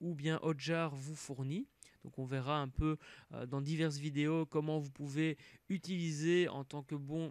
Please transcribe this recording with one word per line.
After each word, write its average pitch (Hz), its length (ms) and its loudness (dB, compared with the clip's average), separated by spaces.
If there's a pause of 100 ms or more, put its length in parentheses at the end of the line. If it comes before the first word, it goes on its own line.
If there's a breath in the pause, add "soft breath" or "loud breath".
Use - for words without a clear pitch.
ou 170 160 -2
bien 156 260 2
Hotjar 156 540 2
vous 139 180 -8
fournit. 143 540 -4 (340 loud breath)
Donc - 160 -12
on 131 60 -2
verra 135 360 0
un 139 80 0
peu, 151 280 2 (340 loud breath)
euh, 120 160 -6
dans 139 140 -2
diverses 151 380 0
vidéos 151 460 2
comment 156 360 2
vous 143 100 -4
pouvez 143 480 0 (300 loud breath)
utiliser 170 800 2
en 135 160 -4
tant 143 180 -8
que 147 140 -6
bon, 147 340 -2